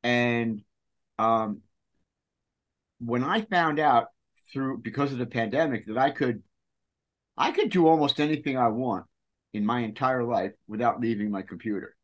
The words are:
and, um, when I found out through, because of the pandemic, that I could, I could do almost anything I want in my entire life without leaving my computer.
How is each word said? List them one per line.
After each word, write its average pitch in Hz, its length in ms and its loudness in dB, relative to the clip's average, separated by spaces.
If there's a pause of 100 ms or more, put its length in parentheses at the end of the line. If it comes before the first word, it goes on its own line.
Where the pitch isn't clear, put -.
and, 120 600 2 (560)
um, 110 420 0 (1400)
when 120 240 -2
I 196 200 0
found 165 360 0
out 139 280 4 (460)
through, 135 260 -4
because 135 340 -2
of 123 60 -6
the 120 80 -4
pandemic, 120 600 -2
that 110 120 -4
I 139 120 4
could, 123 320 -2 (960)
I - 140 2
could 339 200 0
do 175 160 4
almost 156 320 4
anything 147 380 -2
I 123 120 2
want 110 380 -2 (460)
in 104 140 -2
my 120 140 0
entire 123 440 -2
life 101 280 -2 (160)
without 117 320 -2
leaving 107 300 -2
my 95 120 -4
computer. 98 600 -8